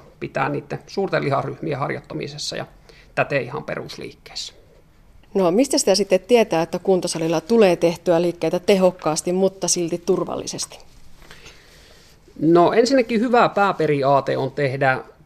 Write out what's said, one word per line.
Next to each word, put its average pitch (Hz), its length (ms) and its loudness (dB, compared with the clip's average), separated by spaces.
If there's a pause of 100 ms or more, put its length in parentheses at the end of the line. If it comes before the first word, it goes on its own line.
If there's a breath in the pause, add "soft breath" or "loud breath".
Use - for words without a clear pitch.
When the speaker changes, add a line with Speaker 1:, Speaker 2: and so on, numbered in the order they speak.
(200)
Speaker 1:
pitää 139 300 -4
niitten - 380 -8
suurten 175 360 -4
liharyhmien 139 560 -4
harjoittamisessa 143 760 -10
ja - 100 -10 (500 soft breath)
täten 139 260 -2
ihan - 220 -10
perusliikkeessä. - 920 -14 (800)
Speaker 2:
No, 185 180 2
mistä 269 260 2
sitä 190 180 2
sitten 185 240 2
tietää, 214 420 2
että 175 180 -4
kuntosalilla 165 640 0
tulee 208 340 4
tehtyä 165 460 2
liikkeitä 170 380 -2
tehokkaasti, 180 760 0
mutta 190 340 0
silti 170 380 -2
turvallisesti? - 720 -4 (1600 loud breath)
Speaker 1:
No, 170 340 4
ensinnäkin 247 460 2
hyvä 233 300 2
pääperiaate 143 880 0
on 131 140 -4
tehdä, 135 520 -2 (220)